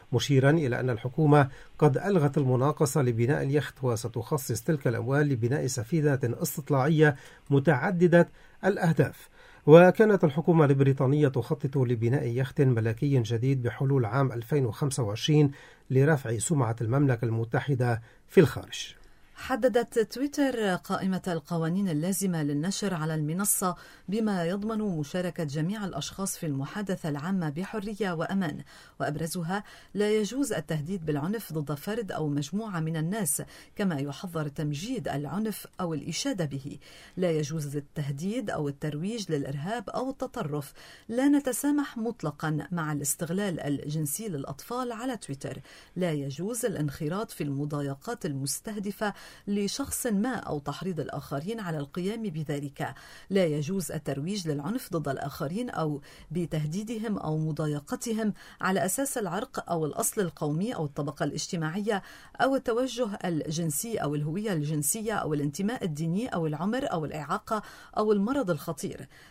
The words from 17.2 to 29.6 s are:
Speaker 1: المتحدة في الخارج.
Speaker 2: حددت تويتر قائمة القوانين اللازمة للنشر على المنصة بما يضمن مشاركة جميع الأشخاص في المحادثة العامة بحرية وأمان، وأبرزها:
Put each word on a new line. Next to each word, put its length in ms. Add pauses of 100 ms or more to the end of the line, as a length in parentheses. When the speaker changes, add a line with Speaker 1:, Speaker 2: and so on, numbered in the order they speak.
Speaker 1:
المتحدة 800 (260)
في 120
الخارج. 540 (400)
Speaker 2:
حددت 640
تويتر 760
قائمة 540
القوانين 600
اللازمة 540
للنشر 520
على 200
المنصة 640 (320)
بما 360
يضمن 340
مشاركة 680
جميع 400
الأشخاص 540
في 80
المحادثة 600
العامة 420
بحرية 600
وأمان، 460 (420)
وأبرزها: 640 (300)